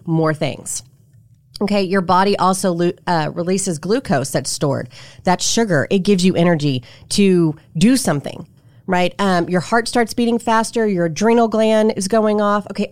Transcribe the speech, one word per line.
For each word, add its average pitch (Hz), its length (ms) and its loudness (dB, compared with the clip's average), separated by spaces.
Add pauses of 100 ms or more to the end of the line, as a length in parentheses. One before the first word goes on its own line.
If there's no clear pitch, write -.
more 160 300 0
things. - 480 -8 (800)
Okay, 202 200 0
your 190 180 0
body 185 380 2
also 190 340 0
lo-, 175 200 0 (140)
uh, 156 280 -2
releases 180 440 -4
glucose 175 520 -2
that's 135 200 -4
stored. 123 380 -4 (360)
That's 180 220 0
sugar. 190 440 0
It 202 100 2
gives 185 240 2
you 185 100 4
energy 147 480 0 (280)
to 180 440 2 (220)
do 233 220 4
something, - 500 -4 (380)
right? 180 320 0
Um, 185 320 0
your 180 100 0
heart 226 260 0
starts 233 280 -2
beating 233 240 0
faster. 226 500 0
Your 175 180 0
adrenal 226 420 2
gland 220 480 2
is 190 120 -6
going 214 320 2
off. 208 300 0
Okay, 202 220 -4